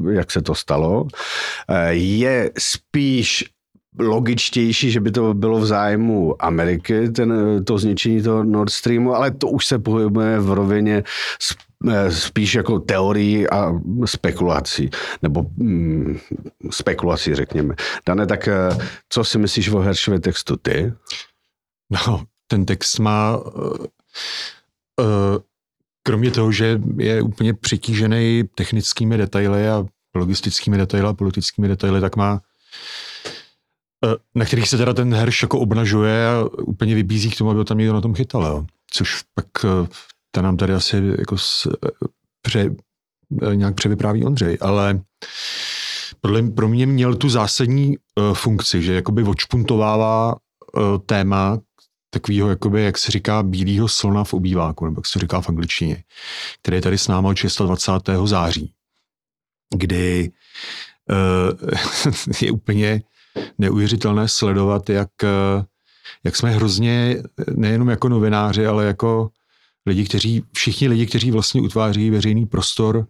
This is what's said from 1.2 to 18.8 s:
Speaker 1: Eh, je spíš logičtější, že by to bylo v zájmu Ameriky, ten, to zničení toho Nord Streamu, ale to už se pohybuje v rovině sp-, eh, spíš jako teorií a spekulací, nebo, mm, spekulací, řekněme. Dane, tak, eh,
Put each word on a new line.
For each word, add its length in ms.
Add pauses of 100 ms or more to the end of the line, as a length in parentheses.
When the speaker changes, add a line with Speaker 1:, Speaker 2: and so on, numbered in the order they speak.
Speaker 1:
Eh, 240
je 680
spíš 840 (540)
logičtější, 920
že 80
by 120
to 220
bylo 260
v 60
zájmu 800
Ameriky, 680
ten, 240 (300)
to 140
zničení 460
toho 200
Nord 280
Streamu, 440
ale 160
to 160
už 180
se 140
pohybuje 600
v 120
rovině 520 (460)
sp-, 100 (320)
eh, 200
spíš 440
jako 240
teorií 720
a 240 (320)
spekulací, 840 (320)
nebo, 220 (140)
mm, 600 (520)
spekulací, 680
řekněme. 400 (320)
Dane, 200
tak, 200
eh, 220 (400)